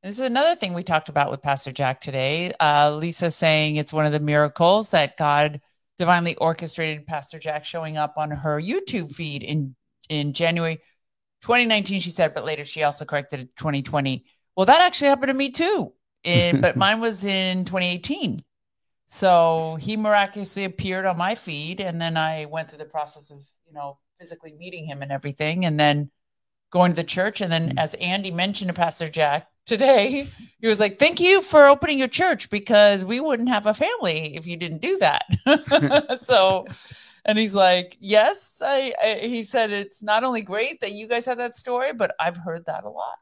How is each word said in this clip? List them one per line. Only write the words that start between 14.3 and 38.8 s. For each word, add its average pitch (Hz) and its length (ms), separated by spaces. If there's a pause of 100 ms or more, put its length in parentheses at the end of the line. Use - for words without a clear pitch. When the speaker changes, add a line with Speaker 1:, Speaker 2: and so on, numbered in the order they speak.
Speaker 1:
Well, 190 120
that 311 140
actually 349 260
happened 269 220
to 269 40
me 269 160
too. 330 420 (320)
In, 175 380
Speaker 2:
<laughs> 180 40
Speaker 1:
but 170 120
mine 202 220
was 220 240
in 185 420
twenty 180 240
eighteen. 180 540 (640)
So 165 720
he 214 160
miraculously 202 680
appeared 190 420
on 180 120
my 190 180
feed. 165 460
And 170 200
then 165 160
I 156 280
went 156 240
through 151 100
the 151 60
process 151 460
of, 143 80 (280)
you 160 60
know, 143 240 (220)
physically 165 340
meeting 170 320
him 143 160
and 139 100
everything. 151 540
And 151 140
then 147 320 (600)
going 180 200
to 156 40
the 165 80
church. 196 380
And 180 100
then 165 240
Speaker 2:
Mm. - 40
Speaker 1:
as 156 160
Andy 185 360
mentioned 185 380
to 170 40
Pastor 165 360
Jack 151 380 (180)
today, 262 640 (340)
he 226 60
was 208 120
like, 202 200
"Thank 330 200
you 370 220
for 302 240
opening 285 340
your 254 80
church 330 420
because 208 540
we 226 160
wouldn't 254 300
have 208 180
a 214 60
family 190 640
if 165 100
you 175 100
didn't 165 240
do 370 180
that." 151 240 (220)
<laughs> 285 760
So, 190 440 (600)
and 214 120
he's 214 160
like, 180 460
"Yes." 214 640
I, 269 300 (100)